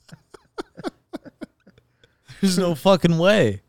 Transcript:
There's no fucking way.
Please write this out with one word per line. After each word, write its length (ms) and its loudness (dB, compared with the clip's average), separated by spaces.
There's 180 0
no 160 0
fucking 440 2
way. 500 2